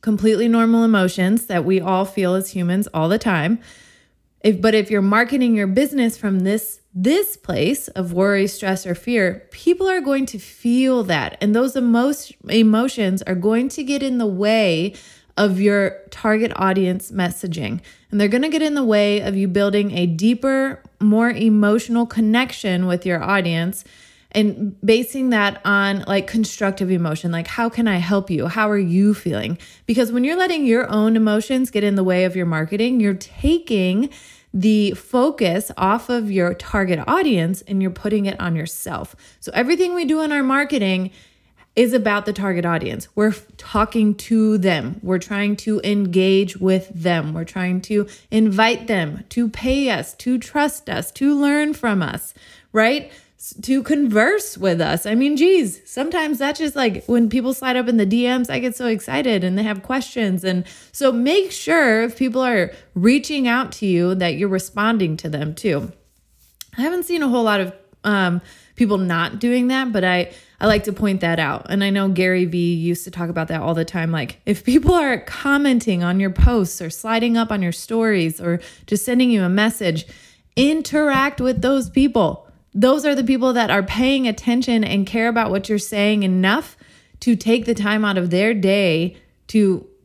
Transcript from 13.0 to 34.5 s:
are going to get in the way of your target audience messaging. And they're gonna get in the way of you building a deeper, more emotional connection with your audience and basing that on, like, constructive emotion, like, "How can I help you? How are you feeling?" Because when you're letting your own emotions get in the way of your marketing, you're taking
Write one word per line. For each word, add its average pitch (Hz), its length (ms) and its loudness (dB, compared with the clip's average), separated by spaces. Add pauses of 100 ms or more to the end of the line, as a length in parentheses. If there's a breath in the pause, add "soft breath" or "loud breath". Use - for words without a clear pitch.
are 190 120 -4
going 220 340 0
to 311 140 -8
get 277 200 -2
in 254 160 -2
the 226 80 0
way 196 680 0 (440 loud breath)
of 196 220 2
your 202 380 2 (140)
target 220 440 0
audience 190 560 0
messaging. 175 680 -4 (300 loud breath)
And 208 100 0
they're 208 60 4
gonna 247 200 0
get 311 140 0
in 302 140 0
the 277 100 0
way 208 360 2
of 196 140 -4
you 196 120 0
building 202 500 0
a 180 80 0
deeper, 247 800 0 (180)
more 220 300 4
emotional 220 720 2
connection 220 800 0
with 180 220 -2
your 170 140 -2
audience 175 640 -2 (480 soft breath)
and 202 500 0
basing 247 500 2
that 202 340 2
on, 196 400 2
like, 196 220 0
constructive 196 640 -2
emotion, 170 400 -2
like, 165 160 -4
"How 233 220 -2
can 233 180 0
I 196 100 2
help 196 320 0
you? 156 180 -2
How 214 220 0
are 208 80 0
you 196 360 2
feeling?" 131 440 -4 (280 loud breath)
Because 233 260 0
when 247 140 0
you're 320 120 0
letting 349 280 0
your 240 260 2
own 214 240 2
emotions 220 560 0
get 202 120 -2
in 202 120 2
the 196 80 2
way 185 220 2
of 180 100 -2
your 180 100 -2
marketing, 202 540 0
you're 202 140 2
taking 226 960 -2 (440 loud breath)